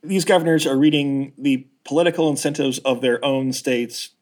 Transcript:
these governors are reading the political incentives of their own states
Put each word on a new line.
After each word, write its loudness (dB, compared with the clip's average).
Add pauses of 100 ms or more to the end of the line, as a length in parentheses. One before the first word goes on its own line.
these -2
governors 2
are 0
reading 2
the -2 (180)
political 0
incentives -2
of -2
their 0
own -2
states -4